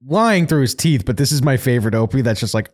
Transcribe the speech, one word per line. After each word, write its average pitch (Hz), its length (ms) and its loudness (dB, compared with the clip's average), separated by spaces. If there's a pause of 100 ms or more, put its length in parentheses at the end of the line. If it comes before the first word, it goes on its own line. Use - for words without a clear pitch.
lying 190 420 2
through 156 140 2
his 123 140 0
teeth, 147 300 0
but 113 120 -4
this 139 140 0
is 147 120 0
my 135 140 2
favorite 117 380 0
Opie. 113 260 0
That's 113 180 -2
just 107 140 -4
like, 107 200 -4